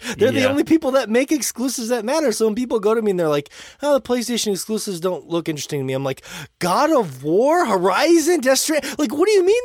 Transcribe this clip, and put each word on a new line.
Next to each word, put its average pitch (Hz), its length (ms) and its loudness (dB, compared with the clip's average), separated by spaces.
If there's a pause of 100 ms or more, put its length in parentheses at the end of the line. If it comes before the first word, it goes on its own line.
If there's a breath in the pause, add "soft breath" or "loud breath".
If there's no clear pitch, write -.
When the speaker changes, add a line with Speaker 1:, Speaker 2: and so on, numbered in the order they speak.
(180 loud breath)
Speaker 1:
they're 220 140 4
the 269 80 0
Speaker 2:
Yeah. 262 80 2
Speaker 1:
only 285 140 0
people 311 280 2
that 262 180 0
make 247 240 0
exclusives 240 560 -4
that 240 160 -2
matter. 285 260 0
So 220 140 -2
when 220 100 0
people 247 240 -2
go 208 160 2
to 233 60 2
me 214 120 0
and 180 60 -2
they're 170 120 0
like, 147 180 0 (320 loud breath)
"Oh, 285 140 2
the 269 80 2
PlayStation 233 500 -2
exclusives 196 480 -6
don't 175 280 -4
look 165 200 -4
interesting 147 320 -6
to 135 60 -4
me," 131 80 -4
I'm 135 100 -4
like, 131 180 -6 (360 loud breath)
"God 214 340 0
of 151 320 -2
War, 262 400 2
Horizon, 269 760 2
Death 262 180 2
Strand-," - 400 -2
like, 285 160 -2
what 302 100 2
do 427 80 4
you 370 140 4
mean 466 180 4